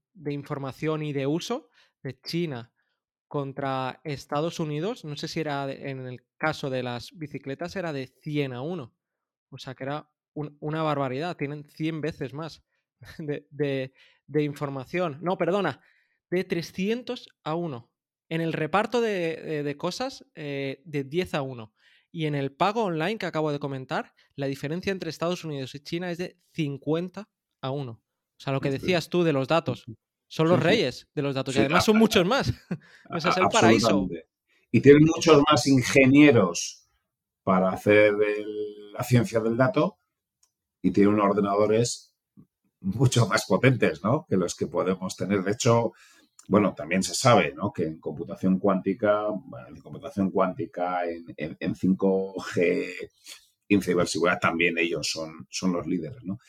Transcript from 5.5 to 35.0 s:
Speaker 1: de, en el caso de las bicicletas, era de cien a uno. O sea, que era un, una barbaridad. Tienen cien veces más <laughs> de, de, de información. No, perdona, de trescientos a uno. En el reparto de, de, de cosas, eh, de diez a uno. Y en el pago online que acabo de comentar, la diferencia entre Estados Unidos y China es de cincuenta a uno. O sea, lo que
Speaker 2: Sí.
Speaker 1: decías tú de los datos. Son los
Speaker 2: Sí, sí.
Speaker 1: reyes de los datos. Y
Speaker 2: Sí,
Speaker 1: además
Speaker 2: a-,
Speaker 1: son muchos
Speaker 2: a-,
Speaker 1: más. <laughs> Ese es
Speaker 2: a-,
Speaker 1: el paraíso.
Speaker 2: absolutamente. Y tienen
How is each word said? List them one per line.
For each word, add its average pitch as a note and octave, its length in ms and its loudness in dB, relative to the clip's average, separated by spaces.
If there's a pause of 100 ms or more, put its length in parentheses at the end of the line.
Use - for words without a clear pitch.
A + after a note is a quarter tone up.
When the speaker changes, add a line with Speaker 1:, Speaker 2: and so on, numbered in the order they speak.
Speaker 1:
de, C#3 240 -8
en C3 160 -10
el B2+ 180 -14 (120)
caso D3+ 340 -2
de B2+ 120 -2
las A#2+ 340 -8
bicicletas, D3+ 600 -10
era F3 160 -4
de C3 140 -6 (160)
cien D3 300 -2
a B2 100 -8
uno. D#3 320 -8 (560)
O C3+ 80 -18
sea, C3 160 -12
que C3 100 -12
era C#3+ 260 -8 (240)
un, D3 260 -10
una D#3 220 -4
barbaridad. C#3+ 540 -2
Tienen D3 320 -8
cien D#3+ 320 -4
veces C#3+ 340 -6
más D#3 280 -12 (380)
<laughs> - 180 -20
de, D3 320 -8
de, C3+ 420 -4 (340)
de D3 160 0
información. C#3+ 800 -4
No, F3 160 -2
perdona, F3 420 0 (500)
de F3+ 140 0
trescientos G3+ 840 -4 (160)
a D#3 100 -4
uno. D#3+ 360 -6 (380)
En E3 120 -2
el E3 140 -2
reparto G3 480 0
de, F3+ 340 -2
de, D3+ 260 -6
de C#3+ 140 -4
cosas, F3+ 580 -6
eh, C#3 520 -8
de D3 180 -4
diez D#3+ 300 -4
a D3+ 80 0
uno. B2 320 -10 (360)
Y D#3+ 160 -4
en D3 80 -2
el C#3 180 -2
pago G#3+ 320 0
online F3 340 -2
que F#3+ 80 -6
acabo D#3 260 0
de C#3+ 60 -2
comentar, C#3 560 -6 (200)
la C#3 120 -4
diferencia D3+ 440 -4
entre F3+ 200 -6
Estados F3 340 -4
Unidos C#3 300 -8
y C#3+ 60 -14
China F3 300 -6
es E3 80 -8
de - 200 -10 (140)
cincuenta E3 800 -4 (320)
a C3 80 -4
uno. C3 320 -8 (360)
O - 60 -20
sea, C#3 80 -2
lo C3+ 80 0
que C#3 120 0
Speaker 2:
Sí. C3+ 60 -2
Speaker 1:
decías F3+ 300 0
tú F3 140 2
de E3 100 4
los C3+ 160 0
datos. D#3 360 0 (440)
Son D#3+ 200 2
los F3 100 6
Speaker 2:
Sí, D3 40 2
sí. D#3+ 60 4
Speaker 1:
reyes F3+ 460 0
de D3+ 80 -4
los C#3 120 0
datos. C3 200 -2
Y C3+ 40 0
Speaker 2:
Sí, - 60 6
Speaker 1:
además D#3+ 180 4
Speaker 2:
a-, - 40 2
Speaker 1:
son A3 120 6
muchos G#3+ 240 6
Speaker 2:
a-, E3+ 60 2
Speaker 1:
más. A3 200 2
<laughs> - 680 -8
Ese E3+ 120 -2
es - 80 2
Speaker 2:
a-, F#3 40 2
Speaker 1:
el G3 80 4
paraíso. G#3+ 400 6
Speaker 2:
absolutamente. F#2 400 0 (420)
Y A#2 100 6
tienen C#3+ 240 8